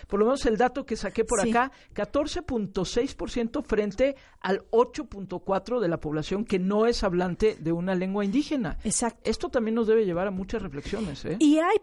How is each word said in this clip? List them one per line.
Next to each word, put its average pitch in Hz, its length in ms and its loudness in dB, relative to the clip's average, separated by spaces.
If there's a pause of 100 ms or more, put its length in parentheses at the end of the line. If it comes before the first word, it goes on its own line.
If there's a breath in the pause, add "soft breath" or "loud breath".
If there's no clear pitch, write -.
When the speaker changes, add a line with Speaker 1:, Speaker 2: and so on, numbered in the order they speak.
Speaker 1:
por 202 140 0
lo 214 60 6
menos 269 180 0
el 226 100 4
dato 247 300 0
que 226 100 -4
saqué 214 300 -2
por 220 160 0
Speaker 2:
Sí. 233 80 2
Speaker 1:
acá, 240 200 2 (220 loud breath)
catorce 285 520 -2
punto 202 420 -2
seis 254 280 -2
por - 160 -8
ciento 233 320 -2
frente 208 540 0 (240 loud breath)
al 190 300 -2
ocho 247 340 2
punto 190 360 -10
cuatro 196 420 -2
de 180 80 2
la 160 100 -2
población 156 460 -4
que 190 140 0
no 202 260 2
es 233 180 0
hablante 180 560 0
de 160 140 -2
una 175 200 -2
lengua 190 300 -2
indígena. 247 640 -2
Speaker 2:
Exacto. 226 340 -2 (100)
Speaker 1:
Esto 226 200 -2
también 226 260 0
nos 233 120 2
debe 220 180 4
llevar 180 220 0
a 208 40 -4
muchas 196 300 -6
reflexiones, 165 640 -6
¿eh? 170 140 -2
Speaker 2:
Y 302 180 8
hay 349 260 4